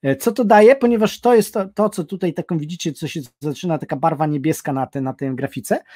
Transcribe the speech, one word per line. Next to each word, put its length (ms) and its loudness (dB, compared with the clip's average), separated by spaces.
E, 140 0
co 160 0
to 120 0
daje? 320 8
Ponieważ 440 0
to 140 4
jest 200 2
to, 140 -4
to, 200 0
co 160 -6
tutaj 300 -4
taką 240 -4
widzicie, 340 -6
co 160 -10
się 120 -8
zaczyna, 380 -4
taka 180 -8
barwa 300 0
niebieska 460 -2
na 140 -4
te-, 140 -8
na 120 -6
tej 220 -6
grafice. 480 -6